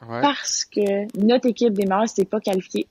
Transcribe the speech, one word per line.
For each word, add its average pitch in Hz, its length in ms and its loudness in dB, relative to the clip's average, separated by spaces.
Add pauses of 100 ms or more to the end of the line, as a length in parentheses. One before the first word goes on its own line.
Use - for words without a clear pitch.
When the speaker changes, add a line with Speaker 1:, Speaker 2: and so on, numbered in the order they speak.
Speaker 1:
Ouais. 117 120 -4
Speaker 2:
parce - 440 -2
que 202 400 0 (120)
notre 240 300 4
équipe 233 260 2
des 196 120 0
mâles 196 240 2
s'est 190 160 0
pas 214 140 -4
qualifiée 202 520 -2